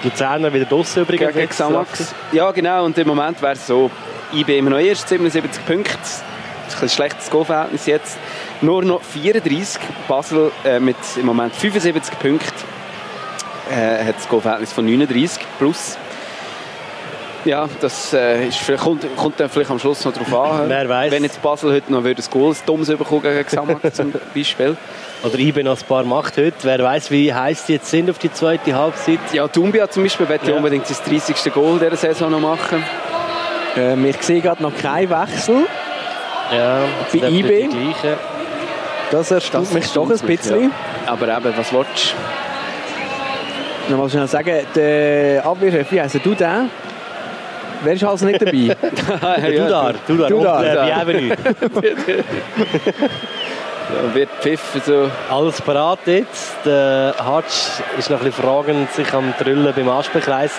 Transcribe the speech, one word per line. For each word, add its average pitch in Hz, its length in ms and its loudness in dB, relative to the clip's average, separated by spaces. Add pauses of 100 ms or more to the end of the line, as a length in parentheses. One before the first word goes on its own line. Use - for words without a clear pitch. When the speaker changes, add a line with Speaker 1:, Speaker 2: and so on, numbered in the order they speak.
Speaker 1:
Luzerner 143 480 0
wieder 135 120 2
draussen 165 400 2
übrigens 170 240 2
Speaker 2:
Gegen 151 100 0
Speaker 1:
jetzt, 160 120 0 (100)
Speaker 2:
Xamax. - 380 0
Speaker 1:
Sache. 165 120 -6 (220)
Speaker 2:
Ja, 170 180 4
genau, 180 340 2
und 165 140 2
im 160 80 2
Moment 151 340 0
wär's 139 280 -2
so, 127 200 6 (440)
I 151 100 0
B 143 160 4
immer 135 120 4
noch 139 100 4
erst, 196 280 2
siebenundsiebzig 165 560 0
Punkte. 190 280 0
Das - 180 -8
ist - 80 -10
ein - 540 -14
bisschen 131 160 -2
schlechtes - 420 -2
Goalverhältnis 156 560 0
jetzt. 151 320 0 (440)
Nur 180 200 4
noch 180 180 2
vierunddreißig, 170 800 -2 (280)
Basel, 151 420 2 (140)
äh, 123 160 4
mit 127 160 2 (200)
im 127 100 0
Moment 117 280 0
fünfundsiebzig 175 640 -2
Punkten, 143 340 0 (1160)
äh, 113 340 0
hat 110 120 0
das - 120 -12
Goalverhältnis 110 440 0
von 117 140 0
neununddreißig 135 560 2 (160)
plus. - 380 0 (1500)
Ja, 147 240 0 (120)
das, - 320 -2
äh, 123 340 4
ist 120 120 -2
vielleicht, 135 260 0
kommt, 156 200 0 (120)
kommt 139 240 -2
dann 143 100 2
vielleicht 143 200 0
am 127 80 0
Schluss 139 260 0
noch 131 80 0
drauf 120 200 -4 (200)
an. 151 160 0
Speaker 1:
Wer 135 200 0
weiß. 127 240 2
Speaker 2:
Wenn 143 120 2
jetzt - 180 -4
Basel 147 300 2
heute 139 200 2
noch 123 120 2
würde 123 180 0
ein - 80 -8
Goal, 139 220 4
ein - 40 -2 (100)
dummes 156 220 2
bekommen 151 340 0
gegen 143 220 2
Xamax 151 500 0
zum 143 180 -2 (120)
Speaker 1:
<laughs> - 100 -16
Speaker 2:
Beispiel. 143 420 0 (480)
Speaker 1:
Oder 120 140 0
I 143 140 4
B 143 120 0
noch 131 120 2
ein - 100 -14
paar 131 180 2
macht 123 320 -2
heute. 156 160 4 (100)
Wer 131 200 2
weiß, 135 280 0
wie 143 240 4
heiß 135 320 -2
die 156 80 2
jetzt - 160 -4
sind 170 200 4
auf - 80 -4
die 165 140 -2
zweite 160 440 0
Halbzeit. 160 420 2 (140)
Speaker 2:
Ja, 147 160 0
Doumbia 196 420 4
zum 190 140 2
Beispiel 185 240 2
will 151 160 2
ja 147 60 2
Speaker 1:
Ja. 147 60 4
Speaker 2:
unbedingt 143 300 2
sein 139 100 -6 (120)
dreißigstes 151 440 0
Goal 156 280 4
dieser 165 160 4
Saison 160 340 2
noch 156 100 2
machen. 160 420 0 (920)
Speaker 3:
Ähm, 131 300 2
ich 135 160 2
sehe 170 180 4
gerade 170 220 0
noch 147 140 -2
keinen 165 340 -2
Wechsel. 202 540 2 (880)
Speaker 1:
Ja, 123 260 2 (340)
Speaker 3:
Bei 165 80 2
Speaker 1:
das 127 100 2
Speaker 3:
I 185 120 4
B? 208 200 4
Speaker 1:
die 277 60 0
gleichen. 151 500 -2 (920)
Speaker 3:
Das 160 220 0
erstaunt 180 340 0
Speaker 2:
Das 190 80 -2
Speaker 3:
mich 165 180 0
doch 143 140 2
ein - 60 -2
Speaker 2:
erstaunt 214 160 0
mich, 175 120 2
Speaker 3:
bisschen. 208 240 2
Speaker 2:
ja. - 480 -2
Aber 113 160 0
eben, 117 280 0
was 113 160 -2
willst - 420 0 (1700)
du? 139 40 0
Speaker 3:
Noch 135 60 2
mal 135 120 -2
schnell 139 180 0
sagen, 156 320 0 (160)
der 147 680 4
Abwehrchef, 175 460 2
wie 185 100 4
heisst 139 140 -2 (100)
du 202 100 4
den? 190 360 0 (1120)
Wer 156 100 2
ist 190 100 0
also 196 220 2
nicht 196 140 2
dabei? 190 120 4
Speaker 2:
<laughs> 135 240 4 (640)
Speaker 1:
Der 151 100 2
Speaker 2:
Ja, 156 120 4
Speaker 1:
Dudar, 147 300 2 (120)
Dudar 165 220 4
Speaker 3:
Dudar. 196 300 4
Speaker 1:
und, 127 60 2
äh, 156 60 4
Speaker 2:
Dudar. 156 340 2
Speaker 1:
Bienvenu. 147 360 2
Speaker 2:
<laughs> 202 840 0 (1700)
Ja, 127 220 -2
wird 139 160 2 (100)
pfiffen 147 460 -2
so. 139 240 4 (200)
Speaker 1:
Alles 147 300 0
parat 156 460 2
jetzt. - 480 0 (100)
Der 135 540 4
Hatsch - 640 -2 (160)
ist 123 100 -4
noch 135 120 0
ein 123 60 -2
bisschen 127 180 -2
fragend, 143 480 2
sich 147 200 -2
am 131 240 0
Trüllen 139 380 2
beim 127 140 2
Ansprechkreis. 139 720 0